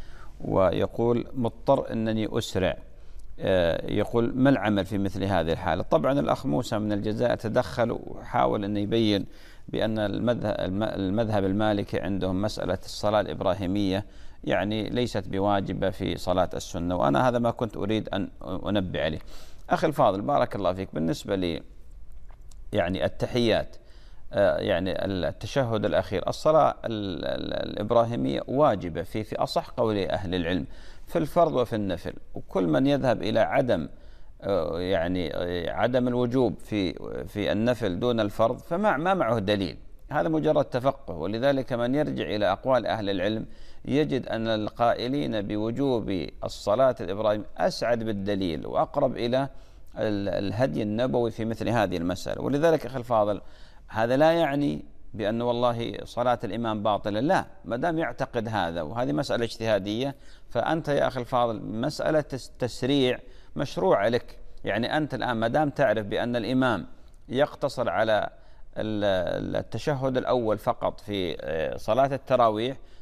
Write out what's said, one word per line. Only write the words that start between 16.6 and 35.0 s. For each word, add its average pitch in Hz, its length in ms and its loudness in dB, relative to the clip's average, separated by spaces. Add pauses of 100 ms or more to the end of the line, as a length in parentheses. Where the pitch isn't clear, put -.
وأنا 131 340 4
هذا 120 100 2
ما 117 120 2
كنت - 260 -4
أريد 107 320 0
أن 98 200 -2 (140)
أنبه 92 600 -2
عليه. 78 160 0 (500)
أخي 170 180 2
الفاضل 113 340 4
بارك 131 340 2
الله 92 180 2
فيك، 95 200 -4
بالنسبة 151 420 -2
لي 90 280 0 (1080)
يعني 90 320 2
التحيات، 113 680 0 (580)
آه، 87 240 4
يعني 92 480 0
التشهد 107 800 0
الأخير، 90 420 0
الصلاة 151 480 4 (100)
ال-، 98 400 -4
ال-، 69 440 -4
الإبراهيمية 117 800 2
واجبة 110 560 2
في، 107 200 -4
في - 120 -6
أصح - 340 -2
قولي 107 400 0
أهل 92 260 -2
العلم 85 300 0 (420)
في - 120 -4
الفرض 156 340 4
وفي 123 220 2
النفل، 95 380 -2 (220)
وكل - 320 -2
من 139 200 4
يذهب 131 340 2
إلى 110 180 2
عدم، 104 500 2 (520)
آه، 85 380 0
يعني، 90 560 0